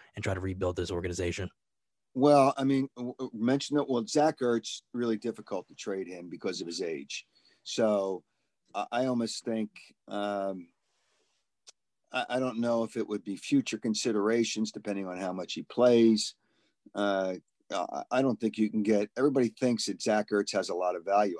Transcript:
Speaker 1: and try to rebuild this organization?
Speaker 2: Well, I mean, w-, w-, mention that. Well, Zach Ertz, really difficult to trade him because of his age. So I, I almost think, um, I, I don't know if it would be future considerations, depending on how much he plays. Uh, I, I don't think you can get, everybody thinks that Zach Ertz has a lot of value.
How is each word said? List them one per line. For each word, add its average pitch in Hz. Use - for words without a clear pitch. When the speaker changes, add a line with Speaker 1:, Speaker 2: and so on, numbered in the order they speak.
Speaker 1:
and 107
try 101
to 92
rebuild 92
this 87
organization? 90
Speaker 2:
Well, 139
I 135
mean, 135
w-, 123
w-, 120
mention 139
that. 143
Well, 120
Zach 151
Ertz, 120
really 117
difficult 107
to -
trade 95
him 87
because 87
of 92
his 85
age. 78
So 98
I, 101
I 123
almost 120
think, 110
um, 98
I, -
I 127
don't 123
know 117
if -
it 113
would 104
be 98
future -
considerations, 110
depending 98
on 90
how 92
much 92
he 113
plays. 117
Uh, 98
I, 85
I 127
don't 131
think 110
you 107
can 110
get, 104
everybody 131
thinks 120
that 95
Zach 107
Ertz 104
has 95
a 95
lot 90
of 82
value. 98